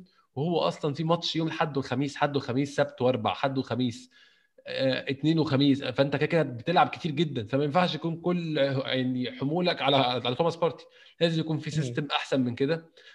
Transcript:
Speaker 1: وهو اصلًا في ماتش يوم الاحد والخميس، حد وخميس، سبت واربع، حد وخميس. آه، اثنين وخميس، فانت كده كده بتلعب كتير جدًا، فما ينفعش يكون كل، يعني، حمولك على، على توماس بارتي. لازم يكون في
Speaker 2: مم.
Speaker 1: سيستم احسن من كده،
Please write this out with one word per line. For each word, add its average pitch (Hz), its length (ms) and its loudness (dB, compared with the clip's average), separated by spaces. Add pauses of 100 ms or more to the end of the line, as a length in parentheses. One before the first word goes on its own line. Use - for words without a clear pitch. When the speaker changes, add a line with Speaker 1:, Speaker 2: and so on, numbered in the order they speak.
(340)
Speaker 1:
وهو 160 240 -2
اصلًا 165 360 -2
في 160 100 -4
ماتش 165 320 0
يوم 160 100 0
الاحد 160 300 -2
والخميس، 135 400 -2
حد 143 200 0
وخميس، 135 400 -2
سبت - 260 -2
واربع، 113 320 2
حد 135 240 -2
وخميس. 123 520 -2 (600)
آه، 127 400 0
اثنين 156 280 2
وخميس، 139 460 4
فانت 139 320 0
كده 147 100 0
كده 160 160 2
بتلعب 143 460 2
كتير - 240 -6
جدًا، 135 340 -2
فما 135 180 0
ينفعش 165 300 2
يكون 165 220 -4
كل، 170 400 -2 (300)
يعني، 127 460 -2
حمولك 165 500 -2
على، 139 140 4
على 123 380 2
توماس 165 220 0
بارتي. - 280 -2 (360)
لازم 165 200 2
يكون 160 180 -2
في 147 180 -8
Speaker 2:
مم. 156 60 2
Speaker 1:
سيستم 131 280 -4
احسن 143 300 0
من 123 140 0
كده، 160 320 -2 (280)